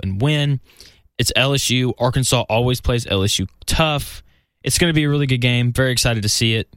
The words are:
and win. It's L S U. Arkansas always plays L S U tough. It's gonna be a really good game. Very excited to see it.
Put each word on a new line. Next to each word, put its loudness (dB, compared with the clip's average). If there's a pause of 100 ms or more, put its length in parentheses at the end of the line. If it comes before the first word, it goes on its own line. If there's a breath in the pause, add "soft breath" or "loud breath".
and -4
win. 0 (580 loud breath)
It's -2
L 2
S -2
U. 0
Arkansas 0
always 0
plays -2
L 0
S 0
U -4 (180)
tough. -2 (400)
It's -2
gonna 2
be 2
a 0
really 0
good 0
game. 2
Very 2
excited 0
to -2
see 0
it. -4